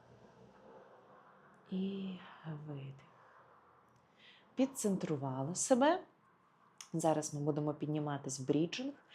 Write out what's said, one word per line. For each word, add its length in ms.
І 380
видих. 380
Підцентрували 1000
себе. 440
Зараз 400
ми 60
будемо 340
підніматись 640
в 80
бріджинг. 460